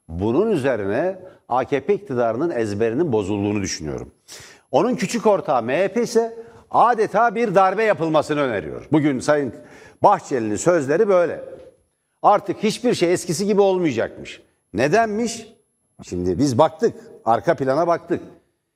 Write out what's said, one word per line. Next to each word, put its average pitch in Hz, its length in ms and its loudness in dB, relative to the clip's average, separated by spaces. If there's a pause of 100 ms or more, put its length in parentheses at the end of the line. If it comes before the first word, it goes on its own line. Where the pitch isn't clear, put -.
Bunun 117 420 0
üzerine 120 680 -2 (300)
A 123 160 0
K 139 160 -2
P 208 140 0
iktidarının 123 560 -2
ezberinin 117 640 -2
bozulduğunu 104 500 0
düşünüyorum. 71 480 -8 (600)
Onun 196 240 2
küçük 208 320 -4
ortağı 139 360 2
M 127 160 -2
H 190 100 0
P 240 140 -2
ise 226 340 -2 (340)
adeta 214 640 2
bir 226 200 0
darbe 190 300 4
yapılmasını 156 560 0
öneriyor. 87 520 -4
Bugün 143 260 2
Sayın 147 360 0 (480)
Bahçeli'nin 135 540 2
sözleri 165 520 2
böyle. 170 360 2 (800)
Artık 185 400 2
hiçbir 220 320 0
şey 175 180 2
eskisi 175 340 -2
gibi 202 140 2
olmayacakmış. 151 800 0 (320)
Nedenmiş? 208 840 -2 (460)
Şimdi 90 360 -4
biz 127 200 0
baktık, 160 360 2 (300)
arka 117 300 2
plana 139 320 0
baktık. 170 340 -2 (560)